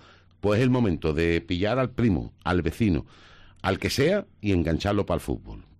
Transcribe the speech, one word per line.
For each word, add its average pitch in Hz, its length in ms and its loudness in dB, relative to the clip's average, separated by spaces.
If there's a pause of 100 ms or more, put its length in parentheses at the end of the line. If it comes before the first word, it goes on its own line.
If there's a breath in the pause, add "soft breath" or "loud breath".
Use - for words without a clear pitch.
(420 loud breath)
Pues 104 180 2
es 131 60 4
el 127 40 4
momento 92 440 2
de 82 260 2
pillar 101 400 -2
al 127 120 -2
primo, 90 420 0 (100)
al 87 180 0
vecino, 80 440 0 (560 loud breath)
al 95 180 -2
que 98 100 -4
sea, 185 360 0 (160)
y 101 100 0
engancharlo 90 540 0
para 87 100 -2
el 78 60 -4
fútbol. - 420 -8 (160)